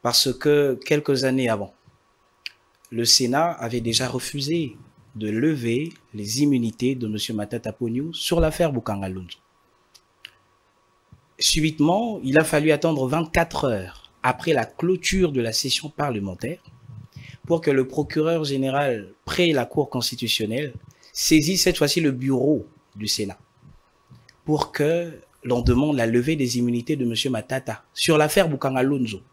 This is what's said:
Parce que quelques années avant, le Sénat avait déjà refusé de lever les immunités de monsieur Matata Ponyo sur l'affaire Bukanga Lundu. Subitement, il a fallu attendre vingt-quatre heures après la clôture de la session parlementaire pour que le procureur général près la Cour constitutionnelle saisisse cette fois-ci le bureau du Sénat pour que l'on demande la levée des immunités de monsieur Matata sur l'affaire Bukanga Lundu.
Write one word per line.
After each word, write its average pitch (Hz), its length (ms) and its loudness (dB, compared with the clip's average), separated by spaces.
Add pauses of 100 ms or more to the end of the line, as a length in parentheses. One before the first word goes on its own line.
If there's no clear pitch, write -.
Parce 120 340 2
que 143 480 2
quelques 147 400 0
années 131 240 2
avant, 101 280 -2 (1120)
le 117 160 -2
Sénat 135 460 2
avait 117 300 -6
déjà 113 280 -2
refusé 139 680 -4 (360)
de 107 160 -6
lever 131 640 0 (220)
les 107 260 -4
immunités 127 540 2
de 120 120 -6
monsieur 107 280 -6
Matata 107 360 -6
Ponyo 123 420 -6
sur - 260 -2
l'affaire 156 340 2
Bukanga 101 340 -4
Lundu. 92 300 -10 (2000)
Subitement, 160 840 2
il 135 160 4
a 160 40 4
fallu 156 280 2
attendre 147 360 0
vingt-quatre 165 580 0
heures 101 460 -4 (120)
après 127 300 0
la 117 120 2
clôture 180 680 0
de 127 100 0
la 113 120 -2
session 139 360 -2
parlementaire 117 760 -4 (800)
pour 165 160 0
que 156 80 2
le 135 180 4
procureur 156 560 0
général 135 720 -2 (100)
près 175 280 2
la 127 160 2
Cour - 240 -2
constitutionnelle 117 840 -4 (400)
saisisse 160 500 4
cette 180 140 2
fois-ci 147 220 2
le 151 120 2
bureau 131 540 0 (300)
du 104 100 -8
Sénat 101 320 -4 (1080)
pour 151 260 0
que 165 480 -2 (240)
l'on 120 160 2
demande 127 380 4
la 117 80 2
levée 120 320 2
des 123 200 -2
immunités 120 380 0
de 131 80 -2
monsieur 117 260 -2
Matata 117 540 -6 (100)
sur - 240 4
l'affaire 151 300 4
Bukanga 131 340 0
Lundu. 127 360 0 (160)